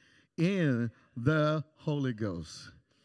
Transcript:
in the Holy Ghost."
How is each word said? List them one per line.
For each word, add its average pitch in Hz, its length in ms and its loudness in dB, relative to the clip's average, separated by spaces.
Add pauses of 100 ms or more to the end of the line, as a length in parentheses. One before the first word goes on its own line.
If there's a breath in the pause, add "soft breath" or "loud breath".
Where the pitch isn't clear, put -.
(360 soft breath)
in 156 560 2 (240 soft breath)
the 151 480 2 (120)
Holy 143 360 -2
Ghost." 98 580 -8 (340 soft breath)